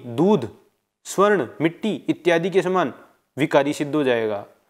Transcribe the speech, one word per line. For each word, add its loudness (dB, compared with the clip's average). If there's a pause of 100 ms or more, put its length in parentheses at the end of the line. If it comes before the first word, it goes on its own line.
दूध, 2 (560)
स्वर्ण, 0 (140)
मिट्टी -2 (160)
इत्यादि 0
के 2
समान 0 (440)
विकारी 2
सिद्ध -6
हो 0
जाएगा -2 (240)